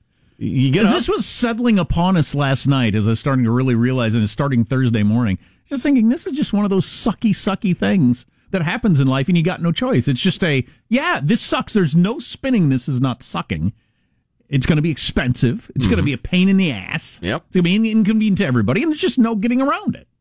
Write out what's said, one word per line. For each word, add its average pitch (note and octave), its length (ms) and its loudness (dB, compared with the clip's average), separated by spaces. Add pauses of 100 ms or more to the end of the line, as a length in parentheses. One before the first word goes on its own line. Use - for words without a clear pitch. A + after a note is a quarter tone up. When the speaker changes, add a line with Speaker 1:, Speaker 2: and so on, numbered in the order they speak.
(380)
Speaker 1:
You B2+ 320 0
get E3+ 140 2
Speaker 2:
'Cause F#3+ 60 4
Speaker 1:
up? C4+ 60 2
Speaker 2:
this C#4+ 120 -2
was F#4 180 -2
settling A#3 520 0
upon F3+ 380 0
us D#3 180 0
last C#3 320 0
night B2+ 280 2
as G#2+ 120 0
I A2+ 40 2
was A2+ 100 0
starting C3 240 0
to A2+ 60 2
really B2+ 240 2
realize, A#2+ 400 0
and A#2 100 2
it's G2+ 80 -4
starting C3+ 320 0
Thursday A#2+ 380 0
morning, G#2 360 0 (300)
just C4+ 140 -6
thinking, C4 260 2
this D4 180 -2
is D4 100 -6
just D4 160 -2
one G#3 120 0
of G3 60 -2
those F#3+ 160 0
sucky, - 440 -2
sucky F#3+ 460 -2
things E3+ 500 0 (240)
that F#3 120 -2
happens F3+ 380 2
in C3+ 60 4
life, C3+ 220 0
and F3+ 80 2
you E3 80 2
got E3+ 180 -2
no E3+ 80 0
choice. E3 380 0
It's B2 120 0
just - 220 0
a, C#3+ 220 0 (240)
yeah, D4 340 0
this A3+ 180 0
sucks. - 320 -4
There's E3 220 0
no G3 240 2
spinning. A3+ 500 0
This C3 200 0
is C3 120 -2
not B2+ 220 -2
sucking. F2 500 -6 (760)
It's C3+ 180 -2
gonna D3+ 160 2
be E3 80 0
expensive. C3+ 840 -2
It's C#3 100 0
gonna G#3+ 120 2
Speaker 1:
Mm-hmm. D3+ 80 0
Speaker 2:
be D3 80 -2
a A#2 40 -8
pain F3+ 300 0
in G3 80 4
the F#3 160 0
ass. - 500 -10
Speaker 1:
Yep. F#2+ 240 -6
Speaker 2:
It's - 80 -20
gonna F3+ 80 4
be F3 140 2
in-, A3 100 2
inconvenient G#3+ 520 2
to G3 80 0
everybody, B2 360 0
and E4 80 0
there's D4+ 100 -4
just D4 180 -2
no A#3 180 2
getting A#3+ 260 0
around E4+ 320 -2
it. - 140 -18 (120)